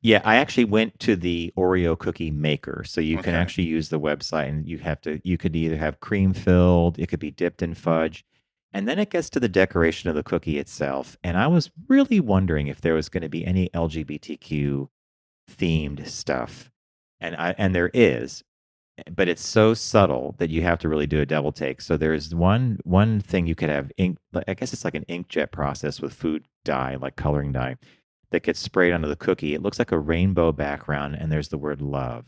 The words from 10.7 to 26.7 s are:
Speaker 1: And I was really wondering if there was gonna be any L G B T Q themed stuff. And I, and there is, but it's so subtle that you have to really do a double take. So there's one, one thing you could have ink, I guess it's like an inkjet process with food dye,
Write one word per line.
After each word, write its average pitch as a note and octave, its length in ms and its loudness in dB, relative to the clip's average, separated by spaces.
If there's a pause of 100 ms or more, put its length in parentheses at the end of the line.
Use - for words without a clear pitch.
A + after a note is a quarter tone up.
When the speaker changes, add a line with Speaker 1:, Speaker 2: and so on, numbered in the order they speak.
Speaker 1:
And F2 160 -2
I A2+ 80 2
was E3 240 2 (180)
really C4 320 4
wondering F#2+ 460 2
if C#2 140 -8
there E2 140 2
was D#2 140 0
gonna E2+ 200 -6
be D#2+ 180 -6
any F2+ 260 0
L E2+ 140 0
G D#2 160 -6
B D2+ 160 -10
T - 180 -12
Q C#2+ 540 -4 (600)
themed D2+ 580 -2
stuff. - 640 -8 (500)
And E2 160 -10
I, E2+ 220 -4
and F#2+ 160 2
there F2 200 2
is, C2+ 480 2 (680)
but F2+ 180 0
it's E2+ 180 -4
so A2 280 4
subtle D2+ 640 2
that E2 120 -2
you D#2+ 120 0
have E2+ 180 2
to E2 80 -2
really D2+ 180 0
do D2 140 0
a C#2+ 60 2
double D2+ 260 -2
take. C2+ 280 -6
So E2 160 -2
there's D#2 380 -2
one, G#2 480 2
one G2+ 380 4
thing F#2 260 -2
you D#2+ 80 0
could D#2 160 -2
have C#2+ 280 -4
ink, F#2 200 0 (300)
I G2 60 -4
guess B2 180 -8
it's - 120 -12
like F2 120 -4
an D2+ 120 -8
inkjet E2+ 440 -6
process C#2+ 480 -4
with C#2 120 -8
food D#2 320 -4 (200)
dye, C2 320 -2